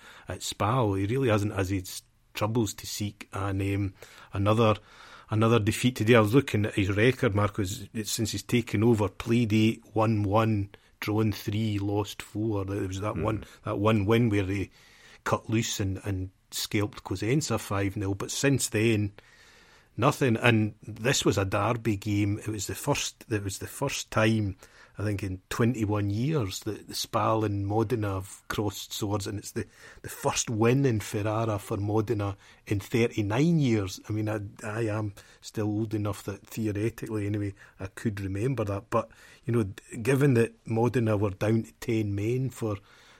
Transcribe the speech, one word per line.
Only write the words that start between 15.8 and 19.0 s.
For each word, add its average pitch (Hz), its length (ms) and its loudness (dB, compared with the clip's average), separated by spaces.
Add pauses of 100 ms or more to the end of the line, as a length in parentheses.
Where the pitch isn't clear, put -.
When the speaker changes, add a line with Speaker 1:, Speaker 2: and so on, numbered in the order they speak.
Speaker 1:
and 95 240 -4 (220)
scalped - 520 -4
Cosenza 110 560 -2
five 101 380 -2
nil, 98 160 -2
but - 160 -6
since - 400 0
then, 107 440 2 (840)